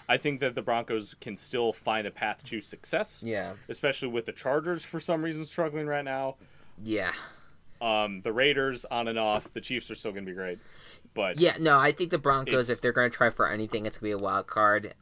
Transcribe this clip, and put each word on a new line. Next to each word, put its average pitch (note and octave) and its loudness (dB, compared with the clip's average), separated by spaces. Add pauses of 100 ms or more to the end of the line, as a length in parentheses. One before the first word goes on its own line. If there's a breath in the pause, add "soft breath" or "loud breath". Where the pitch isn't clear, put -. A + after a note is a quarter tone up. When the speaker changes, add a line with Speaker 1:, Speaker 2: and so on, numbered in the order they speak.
Speaker 1:
I B2 6
think C#3+ -2
that B2 0
the A#2+ -4
Broncos A#2 -2
can G#2 -10
still A#2 0
find A2 -2
a F#2+ -6
path G#2+ -4
to A#2 -8
success. - -6
Speaker 2:
Yeah. F#2+ -4 (140)
Speaker 1:
Especially C3+ -2
with A#2 -2
the A2+ -6
Chargers, D#3 -2
for E3 -8
some E3 0
reason, D#3+ -4
struggling D3+ -4
right C#3+ -2
now. C3+ -4 (440 soft breath)
Speaker 2:
Yeah. G2+ -2 (680 loud breath)
Speaker 1:
Um, G#2+ 0
the A2 -2
Raiders, C3+ 2
on A#2 -2
and A2+ -2
off. G#2+ 0
The A#2 -6
Chiefs B2 -6
are G#2+ -8
still G#2+ -6
gonna G2 -8
be F#2 -8
great. F2+ -6 (520 loud breath)
But G2 0
Speaker 2:
Yeah, E3 6
no, D#3 6
I C#3+ 6
think E3 -2
the E3+ 2
Broncos, C3 2
Speaker 1:
it's A#2 2
Speaker 2:
if - -4
they're B2 4
gonna B2 4
try A#2+ 4
for G2+ 2
anything, G#2+ -2
it's G#2+ -6
gonna G#2+ -4
be G#2 0
a G2 -2
wild F#2+ 0
card. G#2 4